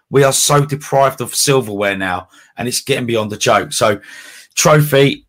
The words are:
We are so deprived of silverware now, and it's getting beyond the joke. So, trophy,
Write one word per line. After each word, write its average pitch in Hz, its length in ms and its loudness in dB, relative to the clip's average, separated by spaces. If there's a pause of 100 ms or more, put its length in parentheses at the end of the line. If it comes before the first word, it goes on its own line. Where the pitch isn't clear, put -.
(120)
We 139 120 4
are 135 100 2
so 143 320 2
deprived 135 560 -2
of 117 140 -8
silverware 104 600 0
now, 92 340 -6 (280)
and 117 100 -8
it's 120 140 -6
getting 127 240 -4
beyond 110 260 -2
the 104 60 -8
joke. 98 360 0
So, 107 280 0 (540)
trophy, 147 720 2